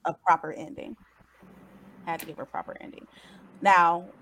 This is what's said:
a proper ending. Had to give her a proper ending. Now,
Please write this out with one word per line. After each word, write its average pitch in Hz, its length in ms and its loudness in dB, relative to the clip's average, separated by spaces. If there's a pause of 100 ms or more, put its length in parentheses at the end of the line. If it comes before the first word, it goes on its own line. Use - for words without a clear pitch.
a 165 80 -2
proper 165 380 2
ending. - 460 -12 (1080)
Had 165 140 -6
to - 80 -12
give 151 100 -16
her - 60 -12
a - 40 -12
proper - 320 -10
ending. - 280 -20 (540)
Now, 180 600 4